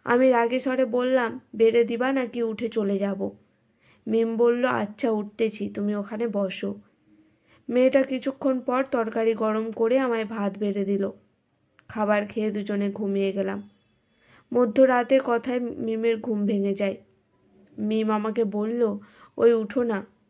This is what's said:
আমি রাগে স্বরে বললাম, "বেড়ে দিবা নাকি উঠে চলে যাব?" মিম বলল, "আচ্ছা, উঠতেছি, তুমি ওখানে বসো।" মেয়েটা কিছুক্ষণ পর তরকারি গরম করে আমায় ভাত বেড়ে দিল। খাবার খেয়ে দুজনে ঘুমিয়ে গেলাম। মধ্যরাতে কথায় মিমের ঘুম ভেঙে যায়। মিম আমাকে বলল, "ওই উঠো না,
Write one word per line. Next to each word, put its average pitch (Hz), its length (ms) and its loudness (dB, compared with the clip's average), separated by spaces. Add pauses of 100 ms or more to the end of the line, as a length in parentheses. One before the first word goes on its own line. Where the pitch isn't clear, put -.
আমি 254 260 4
রাগে 233 300 2
স্বরে 254 260 0
বললাম, 247 540 0 (160)
"বেড়ে 226 280 6
দিবা 233 280 0
নাকি 240 320 -2
উঠে 220 240 -4
চলে 202 300 0
যাব?" 196 320 -2 (760)
মিম 226 300 0
বলল, 240 280 4
"আচ্ছা, 226 460 -2
উঠতেছি, 208 580 -4
তুমি 208 260 -4
ওখানে 214 320 -6
বসো।" 202 480 -4 (920)
মেয়েটা 262 340 4
কিছুক্ষণ 262 560 -2
পর 254 320 -2
তরকারি 226 420 0
গরম 220 380 -2
করে 226 280 2
আমায় 233 260 0
ভাত 202 320 -4
বেড়ে 202 280 -2
দিল। 196 240 0 (760)
খাবার 208 380 0
খেয়ে 214 260 -4
দুজনে 202 400 -4
ঘুমিয়ে 196 400 -2
গেলাম। 196 380 -6 (840)
মধ্যরাতে 247 720 4
কথায় 247 340 -2
মিমের 226 580 -2
ঘুম 214 280 -2
ভেঙে 196 280 0
যায়। 196 240 -2 (800)
মিম 214 340 0
আমাকে 220 320 0
বলল, 214 540 -2 (400)
"ওই 233 160 6
উঠো 226 300 -2
না, 208 220 -2 (240)